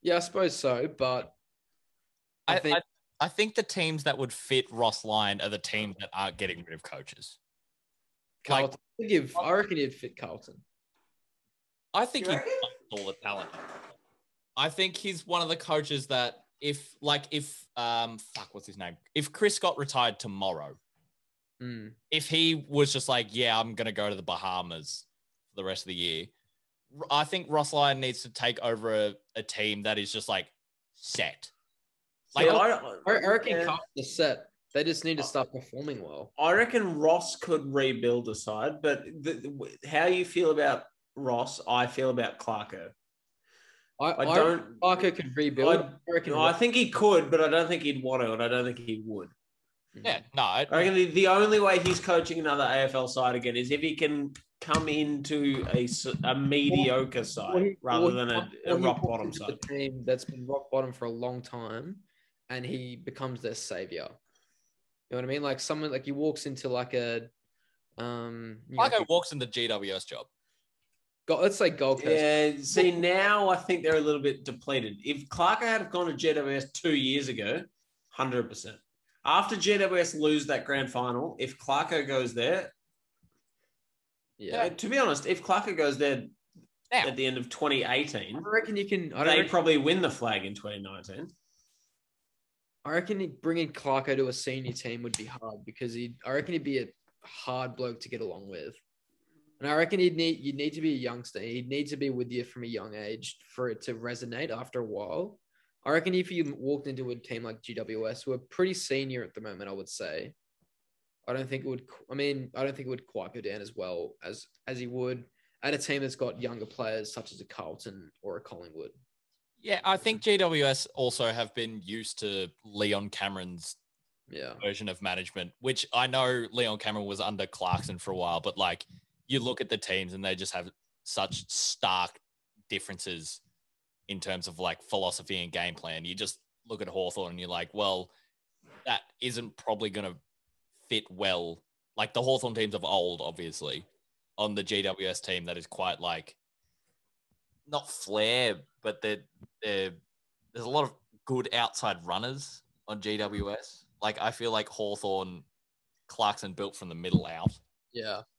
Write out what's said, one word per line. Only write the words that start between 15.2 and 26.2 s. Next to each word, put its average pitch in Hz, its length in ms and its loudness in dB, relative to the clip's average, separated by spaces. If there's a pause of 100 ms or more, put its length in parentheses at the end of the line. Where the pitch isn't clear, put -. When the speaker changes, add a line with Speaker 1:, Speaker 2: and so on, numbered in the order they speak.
Speaker 2:
one 170 160 2
of 160 60 -2
the 165 80 0
coaches 147 520 0
that 123 360 0 (160)
if, 143 400 -4
like, 147 300 2
if, 147 340 -6 (120)
um, 117 420 0
fuck, 104 340 -14
what's 98 140 -16
his 95 120 -16
name? 87 180 -10 (180)
If 147 180 0
Chris 208 260 2
got 180 200 0
retired 127 400 0
tomorrow, 92 580 -6 (840)
Speaker 1:
Mm. 117 300 -12 (180)
Speaker 2:
if 156 180 0
he 160 400 4
was 143 240 4
just 131 160 -2
like, 120 220 2
"Yeah, 113 280 2
I'm 113 180 -2
gonna 110 160 -2
go 104 180 -2
to 101 60 -4
the 95 60 -10
Bahamas 87 840 -6 (440)
for - 60 -16
the 95 80 -6
rest 95 200 -6
of - 40 -16
the 95 60 -6
year," 85 320 -2 (720)